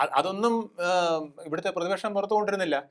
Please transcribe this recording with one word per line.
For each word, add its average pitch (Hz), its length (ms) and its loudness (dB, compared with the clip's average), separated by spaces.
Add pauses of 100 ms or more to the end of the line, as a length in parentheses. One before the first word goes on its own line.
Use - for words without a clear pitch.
അ-, 151 120 2
അതൊന്നും, 208 580 0 (120)
ആ, 175 320 2 (300)
ഇവിടുത്തെ 165 240 -4
പ്രതിപക്ഷം 180 440 -2
പുറത്തു 202 200 0
കൊണ്ടിരുന്നില്ല. 190 580 2